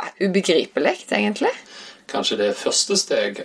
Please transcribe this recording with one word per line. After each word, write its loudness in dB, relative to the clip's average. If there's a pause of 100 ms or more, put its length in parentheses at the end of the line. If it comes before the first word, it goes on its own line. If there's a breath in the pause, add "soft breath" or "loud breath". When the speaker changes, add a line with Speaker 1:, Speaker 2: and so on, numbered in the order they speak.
(220)
Speaker 1:
ubegripelig, 2 (160)
egentlig. 0 (560 loud breath)
Speaker 2:
Kanskje -2
det 2
er -2
første 0
steg 0